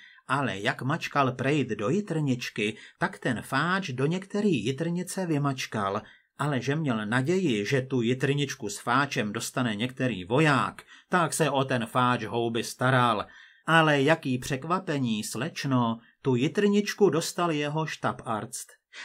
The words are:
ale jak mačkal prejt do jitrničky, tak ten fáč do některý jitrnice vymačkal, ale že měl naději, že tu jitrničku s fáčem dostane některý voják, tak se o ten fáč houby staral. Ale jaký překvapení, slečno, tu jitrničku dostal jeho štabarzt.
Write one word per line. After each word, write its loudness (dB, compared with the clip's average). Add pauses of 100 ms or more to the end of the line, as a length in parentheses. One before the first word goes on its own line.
(280)
ale -2
jak -2
mačkal 0
prejt 0
do -2
jitrničky, -2 (220)
tak -4
ten -2
fáč -2
do -2
některý 0
jitrnice -4
vymačkal, -2 (360)
ale -2
že 0
měl -2
naději, 0
že 0
tu -2
jitrničku 0
s -10
fáčem 0
dostane -2
některý -2
voják, 2 (260)
tak 0
se 2
o 2
ten -2
fáč 2
houby 0
staral. 2 (400)
Ale 6
jaký 2
překvapení, -2
slečno, -2 (220)
tu 2
jitrničku 4
dostal 0
jeho -2
štabarzt. -6 (220)